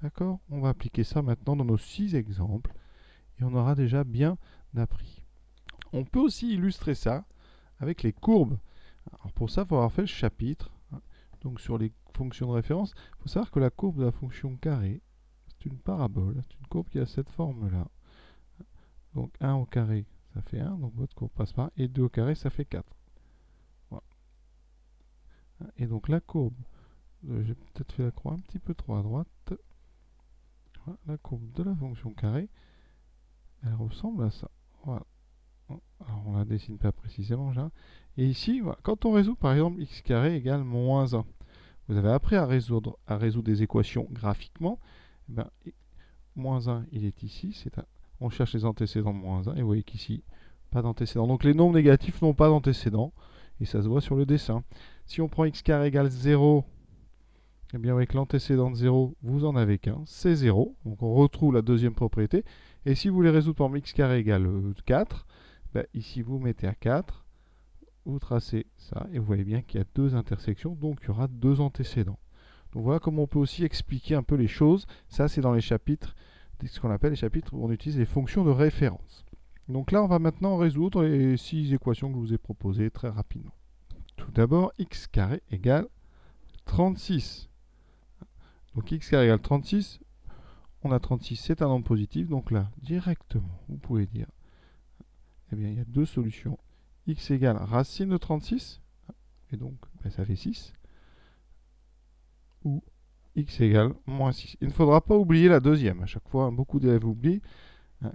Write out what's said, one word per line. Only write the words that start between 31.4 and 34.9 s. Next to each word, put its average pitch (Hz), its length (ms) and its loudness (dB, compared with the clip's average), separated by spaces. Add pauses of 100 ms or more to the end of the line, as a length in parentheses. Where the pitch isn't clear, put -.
de 160 100 -8
la 196 120 -4
fonction 127 380 -10
carré, 127 380 -4 (1120)
elle 113 100 -4
ressemble 123 500 -6
à 107 60 0
ça. - 200 -14 (340)
Voilà. 131 220 -8 (920)